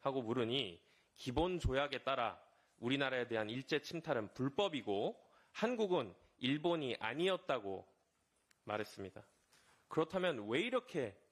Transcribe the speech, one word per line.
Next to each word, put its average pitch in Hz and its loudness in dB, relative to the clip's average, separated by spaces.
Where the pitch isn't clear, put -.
하고 135 0
물으니 117 -2
기본조약에 143 0
따라 120 0
우리나라에 131 2
대한 110 0
일제 131 0
침탈은 135 -2
불법이고 135 0
한국은 185 0
일본이 151 2
아니었다고 123 -2
말했습니다. 104 -6
그렇다면 160 0
왜 123 2
이렇게 208 -2